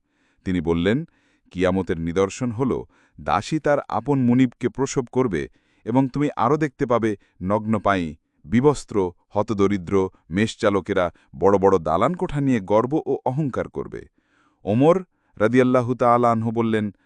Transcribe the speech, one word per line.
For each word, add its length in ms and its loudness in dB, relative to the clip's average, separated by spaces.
তিনি 160 0
বললেন, 440 0
"কিয়ামতের 500 -2
নিদর্শন 500 -2
হল 340 -4
দাসী 380 -2
তার 200 0
আপন 300 -2
মুনিবকে 500 2
প্রসব 440 -4
করবে 360 -2
এবং 240 0
তুমি 280 -2
আরও 200 0
দেখতে 300 -4
পাবে 300 0
নগ্ন 360 -2
পাই, 360 -2
বিবস্ত্র, 680 0
হতদরিদ্র 840 0
মেষচালকেরা 800 0
বড় 220 4
বড় 200 4
দালান 360 0
কোঠা 260 -6
নিয়ে 200 0
গর্ব 460 0
ও 180 -2
অহংকার 440 -4
করবে।" 380 -12
ওমর 400 2
রাদিয়াল্লাহু 580 2
তাআলা 380 4
আনহু 180 -2
বললেন, 400 -2